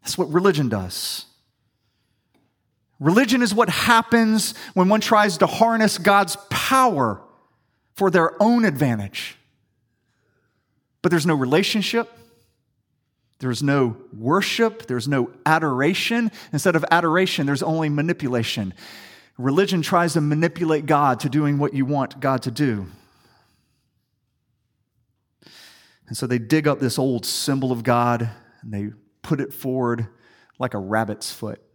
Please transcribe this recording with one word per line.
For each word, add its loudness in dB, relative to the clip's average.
That's -10
what -4
religion 2
does. -6
Religion 4
is 0
what 4
happens 2
when 4
one 4
tries 2
to 4
harness 2
God's 2
power 0
for 2
their 2
own 4
advantage. -2
But 2
there's 0
no 2
relationship. 0
There's -4
no 0
worship. -2
There's -4
no 0
adoration. 0
Instead 0
of 2
adoration, 2
there's -2
only -2
manipulation. -2
Religion 2
tries 0
to 2
manipulate 0
God 2
to -2
doing 0
what 0
you 0
want -4
God -2
to -4
do. -2
And -12
so -6
they 0
dig 0
up 0
this -2
old -2
symbol -2
of -6
God 0
and -14
they -6
put -4
it -6
forward -4
like -4
a -6
rabbit's -4
foot. -12